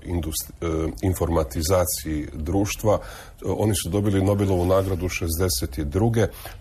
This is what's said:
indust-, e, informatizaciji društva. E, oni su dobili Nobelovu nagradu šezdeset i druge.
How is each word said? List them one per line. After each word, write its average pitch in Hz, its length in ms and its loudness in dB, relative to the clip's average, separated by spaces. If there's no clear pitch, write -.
indust-, 80 460 -4
e, 82 300 0
informatizaciji 82 1300 0
društva. 98 600 0
E, - 40 2
oni 104 160 2
su - 140 -4
dobili 98 360 2
Nobelovu 98 420 2
nagradu 95 420 2
šezdeset 87 680 -2
i 78 60 -2
druge. 107 420 2